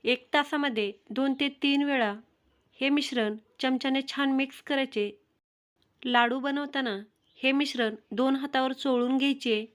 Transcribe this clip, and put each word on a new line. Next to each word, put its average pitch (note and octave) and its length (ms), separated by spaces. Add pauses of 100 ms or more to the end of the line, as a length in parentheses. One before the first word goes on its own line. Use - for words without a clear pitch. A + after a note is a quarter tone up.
एक B3 300
तासामध्ये C#4+ 580 (180)
दोन C4+ 240
ते C#4 160
तीन C#4+ 340
वेळा B3 320 (680)
हे C4+ 80
मिश्रण B3+ 460 (240)
चमच्याने C4 480
छान C#4 240
मिक्स C4+ 300
करायचे. C4 500 (960)
लाडू A#3+ 340
बनवताना C#4 600 (440)
हे C4 80
मिश्रण B3 440 (160)
दोन C4 240
हातावर C4+ 380
चोळून B3+ 440
घ्यायचे. B3 580